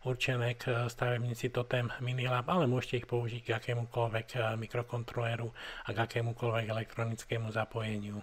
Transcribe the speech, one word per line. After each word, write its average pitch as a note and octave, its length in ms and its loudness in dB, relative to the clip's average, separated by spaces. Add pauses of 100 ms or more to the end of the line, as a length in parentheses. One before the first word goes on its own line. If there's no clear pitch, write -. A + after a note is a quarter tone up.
určené B2 560 2
k, - 80 -4
e, A#2+ 240 2
stavebnici A#2+ 640 0
Totem A#2+ 320 2 (160)
Minilab, B2 480 2
ale F3 160 6
môžete B2 320 2
ich - 80 -10
použiť A#2 400 -2
k A2 160 2
akémukoľvek, A#2 720 0
e, - 20 -2 (220)
mikrokontroléru A#2 880 -2 (400)
a - 80 -6
k - 80 -4
akémukoľvek A#2 640 0
elektronickému A2+ 800 -2
zapojeniu. G#2+ 760 -2